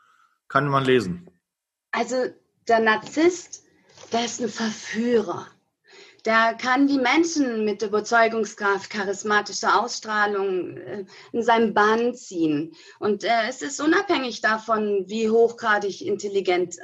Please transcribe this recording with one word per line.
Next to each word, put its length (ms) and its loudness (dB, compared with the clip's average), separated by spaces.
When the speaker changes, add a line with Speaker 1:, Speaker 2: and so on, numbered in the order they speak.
Speaker 1:
kann 200 2
man 160 2
lesen. 460 2
Speaker 2:
Also 220 -2
der 120 6
Narzisst, 840 0
der 120 0
ist 160 -8
ein 80 -4
Verführer. 960 -2
Der 300 2
kann 320 2
die 120 2
Menschen 680 2
mit 180 -2
Überzeugungskraft, 1080 0
charismatischer 920 -2
Ausstrahlung, 920 -4
äh, 280 -10
in 100 -2
seinen 320 4
Bann 400 2
ziehen. 600 -2
Und, 240 -2
äh, 240 0
es 140 -8
ist 180 -8
unabhängig 600 -2
davon, 680 0
wie 220 0
hochgradig 720 2
intelligent 800 -2